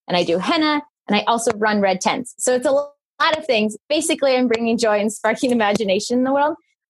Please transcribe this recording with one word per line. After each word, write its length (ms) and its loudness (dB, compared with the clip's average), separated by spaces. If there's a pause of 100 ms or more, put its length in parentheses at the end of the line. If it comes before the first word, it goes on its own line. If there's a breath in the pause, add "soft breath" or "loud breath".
and 80 -2
I 80 2
do 140 0
henna, 460 0 (240)
and 100 0
I 60 0
also 340 0
run 240 0
Red 200 2
Tents. 360 -4
So 160 0
it's 140 0
a 40 2
lot 680 -2
of 100 -10
things. 280 0 (140)
Basically, 460 0
I'm 120 2
bringing 300 0
joy 220 0
and 120 -2
sparking 400 -2
imagination 680 0
in 40 0
the 100 0
world. 220 0 (340)